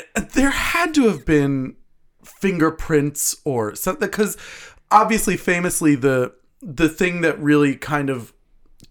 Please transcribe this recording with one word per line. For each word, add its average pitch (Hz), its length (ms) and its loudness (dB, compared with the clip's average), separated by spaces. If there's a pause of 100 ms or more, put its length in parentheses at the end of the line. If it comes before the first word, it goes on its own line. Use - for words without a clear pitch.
(340)
there 277 180 2
had 339 440 -2
to 262 120 4
have 170 180 -2
been 139 500 0 (480)
fingerprints 160 1200 -2
or 117 320 -2
something, 190 340 -4
'cause 202 280 -2 (540)
obviously, 208 460 4
famously, 175 580 0
the, 127 380 0 (280)
the 160 280 0
thing 175 320 -2
that 160 180 0
really 147 360 4
kind 143 360 -4
of 120 220 -8 (580)